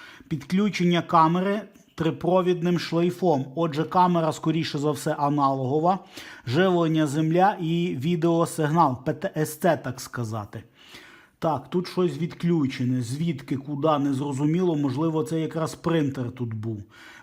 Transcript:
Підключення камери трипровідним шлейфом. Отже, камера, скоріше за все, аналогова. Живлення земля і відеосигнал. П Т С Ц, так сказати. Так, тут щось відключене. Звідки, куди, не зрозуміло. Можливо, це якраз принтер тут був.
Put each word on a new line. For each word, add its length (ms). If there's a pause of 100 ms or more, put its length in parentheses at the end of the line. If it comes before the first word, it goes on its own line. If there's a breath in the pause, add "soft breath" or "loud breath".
(280 loud breath)
Підключення 720
камери 600 (320)
трипровідним 840
шлейфом. 760
Отже, 300
камера, 480
скоріше 460
за 120
все, 220
аналогова. 840 (480 loud breath)
Живлення 600
земля 540
і 400
відеосигнал. 1040
П 80
Т 240
С 200
Ц, 200
так 240
сказати. 640 (760 loud breath)
Так, 320
тут 180
щось 300
відключене. 840
Звідки, 540
куди, 420
не 160
зрозуміло. 640
Можливо, 460
це 180
якраз 340
принтер 560
тут 240
був. 280 (400 loud breath)